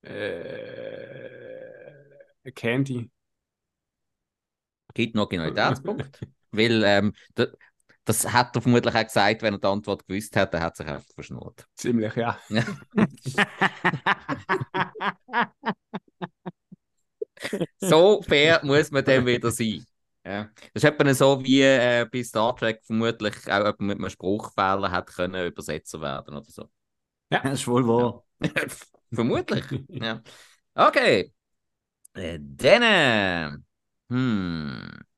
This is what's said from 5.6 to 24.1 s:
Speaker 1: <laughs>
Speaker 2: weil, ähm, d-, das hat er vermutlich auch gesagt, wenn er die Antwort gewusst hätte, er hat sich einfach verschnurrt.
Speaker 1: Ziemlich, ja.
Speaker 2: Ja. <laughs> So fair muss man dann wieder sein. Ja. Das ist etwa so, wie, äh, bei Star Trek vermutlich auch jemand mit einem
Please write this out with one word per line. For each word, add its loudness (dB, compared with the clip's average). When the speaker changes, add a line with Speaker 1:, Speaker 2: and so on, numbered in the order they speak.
Speaker 1:
<laughs> -20
Speaker 2:
weil, 2
ähm, 4
d-, 2
das -2
hat 4
er 0
vermutlich 4
auch 2
gesagt, 2
wenn 0
er -6
die -2
Antwort -2
gewusst -8
hätte, 2
er -2
hat -6
sich -10
einfach -10
verschnurrt. -16
Speaker 1:
Ziemlich, -2
ja. -4
Speaker 2:
Ja. 0
<laughs> -2
So 6
fair 4
muss 2
man 0
dann 4
wieder 0
sein. -4
Ja. -8
Das -2
ist 2
etwa 4
so, 4
wie, 4
äh, 4
bei -6
Star 0
Trek -2
vermutlich -2
auch 2
jemand 0
mit -2
einem -6